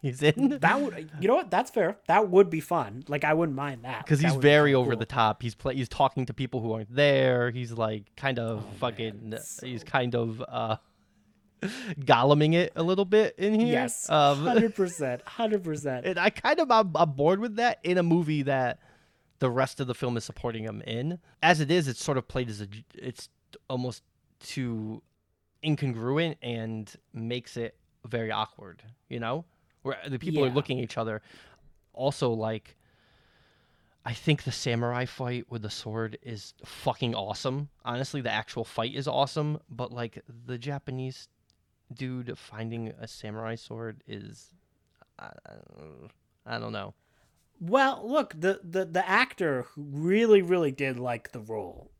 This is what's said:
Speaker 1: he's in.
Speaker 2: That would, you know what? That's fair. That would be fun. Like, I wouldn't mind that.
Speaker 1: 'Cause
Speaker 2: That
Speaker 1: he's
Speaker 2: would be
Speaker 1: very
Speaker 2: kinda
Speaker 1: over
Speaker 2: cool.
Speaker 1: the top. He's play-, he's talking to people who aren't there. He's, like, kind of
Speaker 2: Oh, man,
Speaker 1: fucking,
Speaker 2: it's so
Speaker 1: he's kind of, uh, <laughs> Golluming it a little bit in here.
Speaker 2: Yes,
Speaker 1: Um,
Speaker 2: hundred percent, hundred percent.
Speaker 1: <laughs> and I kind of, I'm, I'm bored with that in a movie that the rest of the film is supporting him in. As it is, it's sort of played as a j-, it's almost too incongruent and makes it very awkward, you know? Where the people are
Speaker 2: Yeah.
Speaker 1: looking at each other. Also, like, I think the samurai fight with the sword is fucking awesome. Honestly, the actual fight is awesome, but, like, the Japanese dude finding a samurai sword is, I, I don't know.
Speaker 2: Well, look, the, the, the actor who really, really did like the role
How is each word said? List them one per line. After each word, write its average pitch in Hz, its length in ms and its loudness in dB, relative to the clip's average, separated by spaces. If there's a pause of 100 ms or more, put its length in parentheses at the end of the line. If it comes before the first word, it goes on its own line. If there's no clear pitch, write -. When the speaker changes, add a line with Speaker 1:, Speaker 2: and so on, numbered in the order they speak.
Speaker 1:
he's 131 200 -4
in. 254 380 4
Speaker 2:
That 208 200 4
would, 170 300 -6 (100)
you 180 60 2
know 233 80 6
what? 302 160 0
That's 196 200 2
fair. 196 260 0 (100)
That 202 220 4
would 185 220 8
be 160 100 -2
fun. 127 480 -4
Like, 147 160 -2
I 151 100 4
wouldn't 160 220 0
mind 135 280 -6
that. 123 220 -8
Speaker 1:
'Cause 151 140 4
Speaker 2:
That 165 60 2
Speaker 1:
he's 156 80 4
Speaker 2:
would 131 80 0
be 147 60 10
Speaker 1:
very 147 220 8
Speaker 2:
kinda 135 80 6
Speaker 1:
over 123 140 4
Speaker 2:
cool. 113 80 0
Speaker 1:
the 113 60 -2
top. 110 360 2
He's 117 120 -6
play-, 131 200 -4
he's 135 140 -4
talking 131 380 2
to 120 80 -8
people 127 260 -4
who 110 120 -2
aren't 110 220 -6
there. 131 560 4
He's, 120 220 -8
like, 110 440 -4
kind 135 220 -2
of 113 200 -4
Speaker 2:
Oh, 104 80 -8
man, 101 120 -14
Speaker 1:
fucking, 110 540 -6
Speaker 2:
it's - 200 -10
so - 140 -14
Speaker 1:
he's 120 180 -8
kind 123 300 0
of, 117 320 -2
uh, 113 300 -4 (880)
<laughs> - 0 -
Golluming 147 920 4
it 175 220 2
a 165 60 -2
little 185 240 2
bit 214 320 4
in 208 200 2
here. 226 140 4
Speaker 2:
Yes, 247 380 -2
Speaker 1:
Um, 143 340 6
Speaker 2:
hundred 226 300 4
percent, 151 520 -2
hundred 214 380 -2
percent. 139 420 -4
Speaker 1:
<laughs> - 0 -
and 175 120 -2
I 190 120 4
kind 302 300 0
of, 285 100 2
I'm, 220 240 6
I'm 160 180 4
bored 156 280 4
with 220 160 -4
that 233 260 0
in 180 160 2
a 175 40 4
movie 160 400 4
that 131 360 0 (600)
the 131 120 2
rest 131 300 0
of 135 60 -2
the 123 80 -4
film 123 220 -2
is 113 80 -4
supporting 113 380 -8
him 110 200 -8
in. 131 360 -6 (240)
As 160 180 6
it 143 100 0
is, 165 180 4
it's 120 160 -4
sort 139 140 0
of 120 100 -6
played 127 220 -4
as 104 100 -8
a 104 60 -8
j-, 104 180 -16 (100)
it's - 340 -12 (400)
almost 127 340 -6 (380)
too 113 640 -6 (600)
incongruent 143 800 0
and 113 520 -6 (180)
makes 117 440 -6
it 117 180 -6 (320)
very 113 240 -4
awkward, 104 520 -8 (260)
you 120 100 -8
know? 123 260 -4 (380)
Where 135 140 -4 (100)
the 135 120 -6
people 156 260 2
are 127 40 4
Speaker 2:
Yeah. 123 60 -2
Speaker 1:
looking 139 240 0
at 123 60 -2
each - 140 -8
other. 110 240 -4 (680)
Also, 135 380 0
like, 110 460 -6 (1300)
I 117 80 -6
think - 320 0
the 127 80 -4
samurai 120 540 -2
fight 123 440 -6
with 117 120 -8
the 104 80 -8
sword 113 520 -8
is 113 320 -14 (100)
fucking - 500 -4
awesome. 127 560 -6 (140)
Honestly, 127 360 -4
the 117 100 -4
actual 110 340 -4
fight - 300 -4
is 135 140 -4
awesome, 147 500 0 (100)
but, 120 240 -10
like, 117 300 -10 (240)
the 123 120 -8
Japanese 131 680 -10 (640)
dude 123 460 -8
finding 113 500 -8 (120)
a 113 80 -12
samurai 113 480 -10
sword 113 500 -12
is, 104 440 -14 (680)
I, - 120 -16 (1160)
I 117 120 -8
don't 113 140 -8
know. 101 220 -10 (640)
Speaker 2:
Well, 262 480 2
look, 269 300 0
the, 190 240 0
the, 185 220 -2
the 175 240 -2
actor 185 540 0 (120)
who 147 80 -12
really, 190 600 6
really 170 300 2
did 131 260 -4
like 120 340 -6
the 120 80 -12
role 107 600 -10